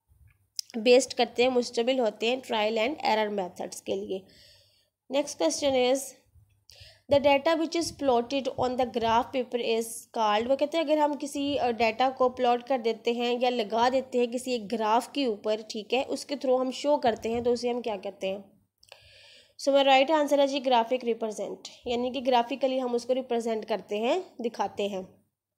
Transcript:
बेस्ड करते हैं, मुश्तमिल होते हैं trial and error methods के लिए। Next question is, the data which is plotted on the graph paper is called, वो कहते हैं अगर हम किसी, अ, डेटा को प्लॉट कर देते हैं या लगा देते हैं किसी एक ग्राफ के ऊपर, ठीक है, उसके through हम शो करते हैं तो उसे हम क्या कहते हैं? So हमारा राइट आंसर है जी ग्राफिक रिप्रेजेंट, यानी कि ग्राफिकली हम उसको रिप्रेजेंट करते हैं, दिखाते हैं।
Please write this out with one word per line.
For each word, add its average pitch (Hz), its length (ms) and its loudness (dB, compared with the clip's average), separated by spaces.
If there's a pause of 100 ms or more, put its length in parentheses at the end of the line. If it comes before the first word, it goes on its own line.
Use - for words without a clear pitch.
(760)
बेस्ड 247 360 4
करते 233 300 0
हैं, 254 60 4
मुश्तमिल 247 500 0
होते 226 300 -2
हैं 254 120 -2
trial 220 360 -2 (100)
and 311 180 -6
error 214 340 0
methods 180 420 -8
के 202 140 -6
लिए। 190 300 -8 (920)
Next 285 220 -4
question 269 560 2
is, 277 60 0 (1120)
the 277 140 4
data 285 320 4
which 320 180 -2
is 330 160 -2
plotted 254 520 0
on 254 260 -2
the 254 160 0
graph 226 400 0 (100)
paper 247 220 -2
is 226 280 0 (320)
called, 220 320 2
वो 277 60 2
कहते 294 220 0
हैं 320 80 0
अगर 302 120 2
हम 294 180 2
किसी, 285 400 -4
अ, 254 160 0
डेटा 226 380 2
को 254 200 2
प्लॉट 247 380 0
कर 269 100 0
देते 226 360 -2
हैं 240 260 -2
या 247 100 2
लगा 226 400 0
देते 254 280 0
हैं 240 140 2
किसी 254 220 -4
एक 220 140 -4
ग्राफ 226 440 0
के 285 140 -2
ऊपर, 214 360 -2
ठीक 220 320 -8
है, 262 100 2
उसके - 320 -6
through 262 240 2
हम 254 120 -2
शो 285 260 2
करते 226 320 0
हैं 233 140 -2
तो 247 100 2
उसे 240 160 -2
हम 240 120 -2
क्या 233 140 -4
कहते 196 320 -8
हैं? 196 380 -10 (960)
So - 100 -2
हमारा 277 220 6
राइट 269 200 6
आंसर 294 280 2
है 277 80 4
जी 269 120 -2
ग्राफिक 247 440 0
रिप्रेजेंट, 220 640 -6 (200)
यानी 247 240 -2
कि 262 100 -6
ग्राफिकली 254 560 0
हम 247 180 -2
उसको 240 180 -2
रिप्रेजेंट 233 520 -4
करते 208 320 -6
हैं, 294 440 -2
दिखाते 233 460 -4
हैं। 185 360 -10 (340)